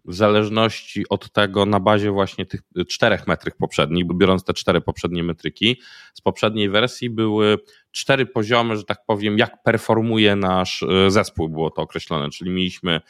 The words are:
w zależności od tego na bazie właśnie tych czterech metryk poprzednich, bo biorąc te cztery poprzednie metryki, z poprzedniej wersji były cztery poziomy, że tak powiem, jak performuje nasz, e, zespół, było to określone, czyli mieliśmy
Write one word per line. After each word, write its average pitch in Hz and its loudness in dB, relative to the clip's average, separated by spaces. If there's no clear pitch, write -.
w 90 -10
zależności 107 0
od - -4
tego 101 2
na 101 2
bazie 104 2
właśnie 98 -4
tych - -12
czterech 104 0
metryk 82 -4
poprzednich, 80 -2
bo 87 -4
biorąc 90 2
te - -4
cztery 85 0
poprzednie 85 -4
metryki, 85 -4
z - -20
poprzedniej 107 0
wersji 120 -2
były 107 2
cztery 131 0
poziomy, 117 0
że 104 -10
tak - -8
powiem, 104 0
jak - -2
performuje 110 2
nasz, 92 -2
e, 95 4
zespół, 95 0
było 80 -4
to 80 -6
określone, 78 -6
czyli 90 -8
mieliśmy 90 -2